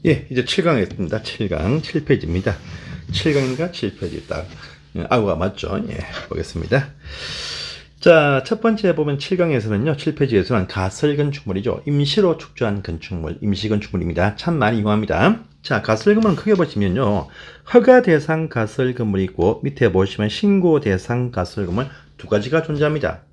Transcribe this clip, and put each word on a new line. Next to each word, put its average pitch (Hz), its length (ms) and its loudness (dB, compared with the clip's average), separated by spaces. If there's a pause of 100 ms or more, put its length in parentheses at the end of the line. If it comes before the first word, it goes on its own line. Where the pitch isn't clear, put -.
(100)
예, 143 180 0
이제 123 160 0
칠 165 200 0
강에 143 180 4
있습니다. 90 400 -4
칠 - 260 -6
강, 90 340 0
칠 147 220 -4
페이지입니다. 95 520 0 (560)
칠 156 200 0
강인가? 139 380 -2
칠 - 260 -6
페이지 73 300 -8
딱. 78 180 -8 (520)
예, 85 120 -6
아우가 101 280 2
맞죠? 92 520 -4
예, - 100 -8 (300)
보겠습니다. 95 600 -2 (1120)
자, 147 440 6
첫 220 160 -2
번째 208 360 2
보면 147 240 0
칠 185 180 -2
강에서는요, 135 600 0
칠 151 180 -2
페이지에서는 107 500 2
가설 104 500 0
건축물이죠. 120 720 -2
임시로 147 520 2
축조한 101 440 -4
건축물, 82 580 -8
임시 104 280 -2
건축물입니다. 95 680 0
참 170 240 -2
많이 113 200 2
이용합니다. 104 680 2 (180)
자, 117 180 -2
가설 202 360 2
건물은 220 180 4
크게 208 220 2
보시면요, 104 720 0 (440)
허가 247 300 8
대상 160 460 2
가설 123 460 -2
건물이 101 300 0
있고, 92 380 0
밑에 123 300 2
보시면 98 360 0
신고 180 520 2
대상 120 500 -2
가설 95 360 -4
건물 107 200 -2 (320)
두 - 80 -16
가지가 131 380 0
존재합니다. 147 560 -2 (120)